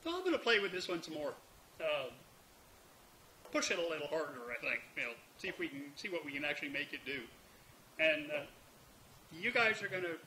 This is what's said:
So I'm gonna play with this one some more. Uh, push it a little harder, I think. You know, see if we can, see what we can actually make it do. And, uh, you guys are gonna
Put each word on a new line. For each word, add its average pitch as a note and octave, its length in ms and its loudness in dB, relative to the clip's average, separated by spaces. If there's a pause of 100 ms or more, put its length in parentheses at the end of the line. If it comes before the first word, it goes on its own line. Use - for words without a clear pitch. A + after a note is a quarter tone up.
So E4 120 -2
I'm F#4 80 -2
gonna E4+ 140 4
play A#3 220 6
with G3 120 0
this F#3 160 -2
one F3 140 0
some D#3+ 140 -8
more. D3 180 -2 (480)
Uh, D3 280 0 (1400)
push D4 200 2
it F#3 80 0
a E3+ 100 2
little D3 180 -2
harder, D3 340 -2 (100)
I B2 100 -4
think. B2+ 200 0 (140)
You C#3+ 80 -2
know, A#2+ 60 -2 (300)
see - 80 -4
if F3 100 -4
we E3+ 100 -2
can, C#3 140 -6 (140)
see - 140 -6
what E3+ 140 -2
we C#3+ 80 -8
can C#3+ 140 -2
actually D3 240 0
make C#3+ 240 -2
it C#3 140 -6
do. C3+ 140 -2 (760)
And, D3+ 300 4
uh, D3 120 -2 (920)
you F#3+ 180 0
guys A3 300 6
are G3 60 -4
gonna F#3 260 -2 (140)